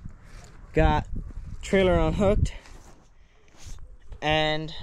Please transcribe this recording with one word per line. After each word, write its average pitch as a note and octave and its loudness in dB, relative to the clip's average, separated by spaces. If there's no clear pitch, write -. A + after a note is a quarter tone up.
Got D3+ 4
trailer F#3 4
unhooked. F#3+ 2
And D#3 0